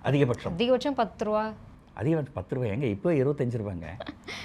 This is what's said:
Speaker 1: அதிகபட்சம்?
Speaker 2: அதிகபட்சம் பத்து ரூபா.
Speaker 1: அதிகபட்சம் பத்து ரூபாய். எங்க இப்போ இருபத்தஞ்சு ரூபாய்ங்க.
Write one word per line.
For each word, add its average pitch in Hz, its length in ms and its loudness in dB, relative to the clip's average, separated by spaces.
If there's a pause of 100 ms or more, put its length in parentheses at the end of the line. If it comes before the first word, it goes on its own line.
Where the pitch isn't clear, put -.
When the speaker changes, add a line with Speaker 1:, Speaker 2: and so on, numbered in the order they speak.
Speaker 1:
அதிகபட்சம்? 135 520 2
Speaker 2:
அதிகபட்சம் 254 380 2
பத்து 226 300 -2
ரூபா. 214 280 0 (440)
Speaker 1:
அதிகபட்சம் 147 380 0
பத்து 95 200 -6
ரூபாய். 123 160 0
எங்க 131 160 0
இப்போ 110 260 2
இருபத்தஞ்சு 135 480 2
ரூபாய்ங்க. 92 260 -6 (580)